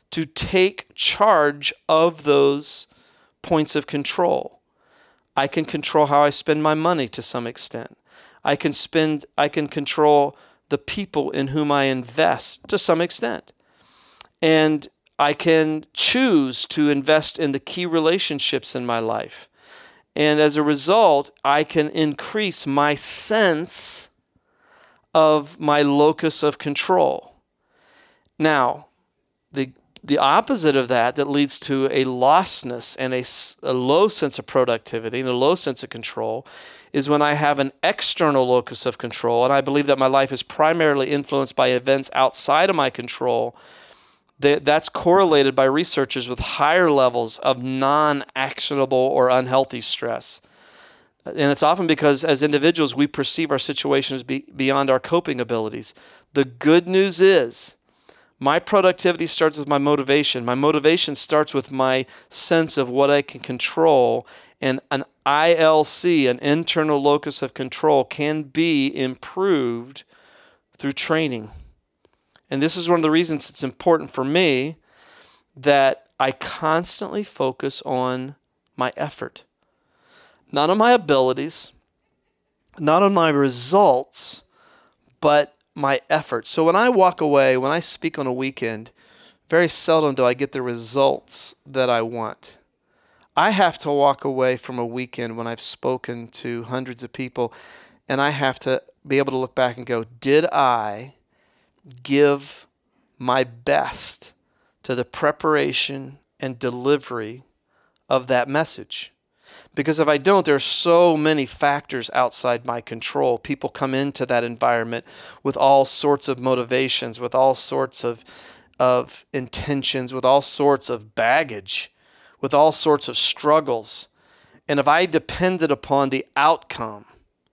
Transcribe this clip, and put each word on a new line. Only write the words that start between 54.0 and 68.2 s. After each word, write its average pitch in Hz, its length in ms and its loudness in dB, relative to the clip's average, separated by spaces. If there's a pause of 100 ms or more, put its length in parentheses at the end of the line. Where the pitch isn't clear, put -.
be-, 131 220 -6 (100)
beyond 135 340 0
our 131 120 2
coping 160 400 -2
abilities. 113 540 -6 (400)
The 139 100 2
good 151 440 2
news 190 320 2
is, 165 560 2 (600)
my 147 220 0
productivity 180 680 2
starts 156 320 0
with 139 100 -8
my 143 100 2
motivation. 139 640 0
My 120 100 -2
motivation 151 640 2
starts - 380 0
with 139 180 -6
my 131 340 0 (220)
sense - 480 0
of 131 120 0
what 139 220 2
I 143 120 4
can 139 180 -14
control, 127 880 0 (320)
and 135 200 -2 (120)
an 139 120 -4 (220)
I 156 280 4
L 156 300 4
C, 165 420 2
an 123 140 0
internal 151 600 0
locus 143 400 0
of 131 140 -8
control, 135 500 0
can 151 380 -4